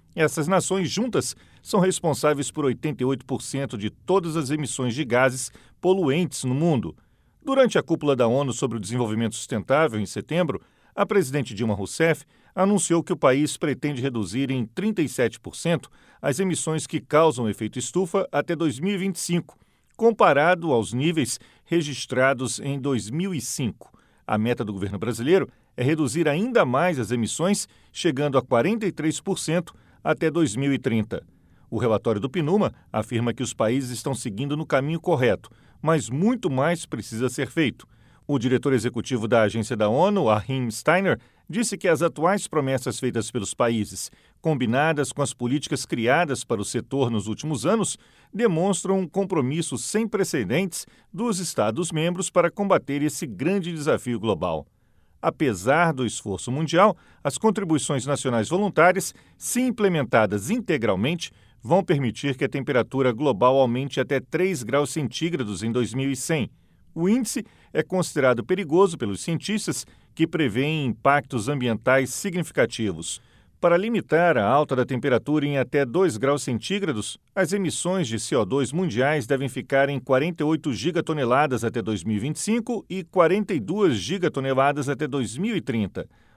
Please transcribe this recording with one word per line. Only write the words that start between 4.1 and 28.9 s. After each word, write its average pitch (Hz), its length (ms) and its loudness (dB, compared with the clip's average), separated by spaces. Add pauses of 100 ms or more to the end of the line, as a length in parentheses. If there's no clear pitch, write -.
as 139 140 -2
emissões 135 420 -2
de 143 120 -4
gases 127 480 2 (280)
poluentes 180 640 2
no 127 100 -2
mundo. 135 440 0 (440)
Durante 269 380 4
a - 40 4
cúpula 143 340 2
da 120 100 4
onu 127 260 0
sobre 117 240 -4
o 113 40 -6
desenvolvimento 110 560 -2
sustentável, 123 640 0
em 98 60 -2
setembro, 139 540 -2 (360)
a 202 100 2
presidente 139 480 0
Dilma 110 200 0
Rousseff 147 500 0 (300)
anunciou 185 480 2
que 180 100 -6
o 156 40 0
país 139 400 2
pretende 139 440 -2
reduzir 120 480 -2
em 127 160 -2
trinta 196 380 -2
e 131 60 0
sete 117 320 -2
por - 160 -14
cento - 340 -2 (320)
as 139 160 -2
emissões 160 480 -2
que - 140 -6
causam 139 500 2
efeito 107 300 -6
estufa 185 500 -2
até 151 240 -2
dois 147 240 -2
mil 196 160 -2
e 190 40 -4
vinte 185 180 -4
e - 20 -8
cinco, - 400 -4 (380)
comparado 170 760 4
aos 110 200 2
níveis 151 480 0 (240)
registrados 131 960 0
em 139 180 -4
dois 127 320 -2
mil 180 240 -4
e 131 60 -4
cinco. - 500 -6 (340)
A 107 140 0
meta 120 260 0
do 104 80 -6
governo 95 240 -6
brasileiro 123 520 2 (280)
é 165 60 -4
reduzir 151 460 0
ainda 208 360 2
mais 139 360 2
as 104 100 -4
emissões, 156 560 -2 (260)
chegando 143 460 0
a 120 40 4
quarenta 180 440 0
e 160 60 0